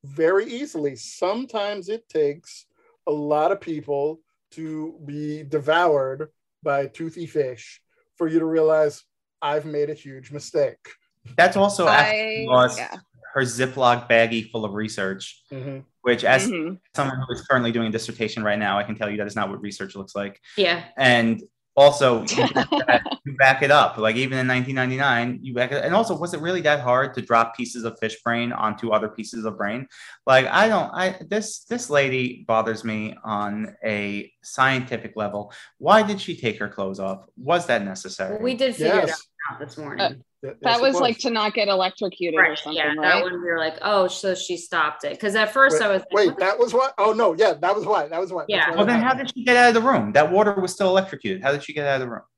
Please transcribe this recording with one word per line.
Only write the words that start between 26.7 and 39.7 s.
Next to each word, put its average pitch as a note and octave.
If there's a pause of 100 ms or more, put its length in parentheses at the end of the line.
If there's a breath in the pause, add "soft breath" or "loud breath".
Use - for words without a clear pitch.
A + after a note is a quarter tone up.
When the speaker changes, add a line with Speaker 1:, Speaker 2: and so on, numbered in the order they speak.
Speaker 2:
hard B2+
to B2
drop A2+
pieces A#2
of A2
fish A2
brain A#2+
onto G#2+
other G#2+
pieces A2
of G2+
brain? A2+ (400 loud breath)
Like, C3
I G3+
don't, F#3+
I, F#3 (140)
this, G#3
this -
lady C3
bothers A2
me A2
on G#2
a G#2 (120)
scientific B2+
level. G#2 (280 loud breath)
Why G3+
did G3+
she E3+
take A2+
her G#2
clothes F#2+
off? F#2+ (120)
Was E3+
that A2+
necessary? F#2+
Speaker 4:
Well, G#3+
we B3+
did B3
figure D#3+
Speaker 1:
Yes. E3+
Speaker 4:
that -
out -
this D3